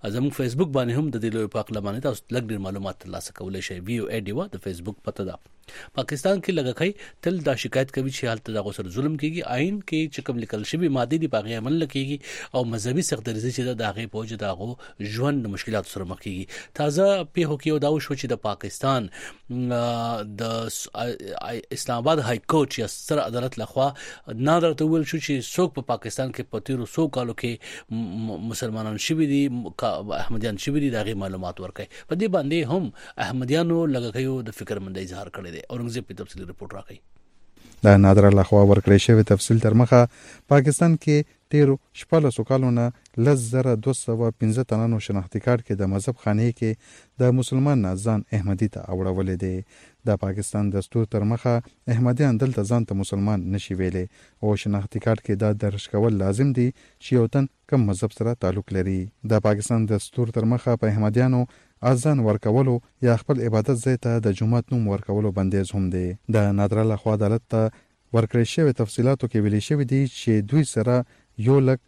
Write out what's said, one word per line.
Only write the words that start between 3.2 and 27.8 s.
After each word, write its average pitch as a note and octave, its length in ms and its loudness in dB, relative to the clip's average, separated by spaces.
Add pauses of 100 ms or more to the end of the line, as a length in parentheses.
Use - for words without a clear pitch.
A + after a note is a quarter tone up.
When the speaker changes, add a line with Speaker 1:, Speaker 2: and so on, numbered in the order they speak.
Speaker 1:
کولی F#2+ 280 -10
شئ. F2+ 180 -10
وی G#2 180 -6
او A2 100 -4
ای A2+ 140 -6
ډیوا A2 260 -6
د C3+ 100 -14
فیسبوک F#2 460 -10
پته - 200 -8
ده. F2 160 -10 (560)
پاکستان E3 460 -2
کې - 100 -6
لږکي D#3 400 -2 (300)
تل E3+ 240 -2
دا C#3 100 0
شکایت C3 360 -2
کوي C3+ 180 -4
چې - 140 -8
هلته A2+ 300 -6
د A2 40 -2
هغو G2+ 140 -4
سره F#2+ 180 -10
ظلم C#3 280 -4
کیږي. D#3 280 -4
آئین E3 340 -2
کې D#3 340 -4
چې - 80 -10
کوم B2+ 160 -6
لیکل A2 260 -6
شوي E3 240 -2
مادې C3+ 340 0
دي، D#3+ 60 -2
په A2+ 100 -2
هغې G#2+ 140 -4
عمل A#2+ 280 -2
نه D#3+ 60 -2
کیږي C3+ 320 -6 (380)
او B2+ 80 0
مذهبي A#2 380 -2
سختدریزي A2+ 500 -4
چې B2+ 100 -6
ده، B2 120 -2
د A2 80 -6
هغې A2+ 260 -4
په G#2+ 100 -10
وجه A2 180 -8
د G#2 80 -10
هغو G2+ 320 -6 (260)
ژوند A#2+ 420 -2
د G#2+ 40 -6
مشکلاتو G2+ 420 -6
سره F#2+ 140 -10
مخ F2+ 160 -12
کیږي. F#2+ 260 -10 (280)
تازه F3 640 0
پیښو D3+ 220 -2
کې C3+ 100 -6
یو D#3 100 0
دا C#3+ 120 0
وشوه D3 280 -2
چې B2+ 80 -8
د A#2 80 -2
پاکستان، G#2+ 760 -4 (600)
آ، A#2 520 -2
د A2+ 440 -6
س-، - 260 -10
آ، A#2 120 -6 (360)
آ، - 120 -10 (160)
اسلام A#2+ 280 -6
آباد D3+ 200 2
های A#2+ 200 -2
کورټ D3 420 0
یا A2 80 -4
ستر - 320 -4
عدالت B2 400 -4
لخوا C3+ 340 -2 (340)
نه C3+ 320 2
راته D#3 260 2
وویل D#3+ 180 2
شو D#3+ 140 -6
چې C#3 380 -4
څوک F3+ 200 0
په C3+ 60 -8
پاکستان A#2+ 500 -6
کې - 100 -10
په A2+ 180 -8
تیرو B2 260 -6
څو D#3+ 240 -2
کالو B2 240 -4
کې A#2 240 -6 (320)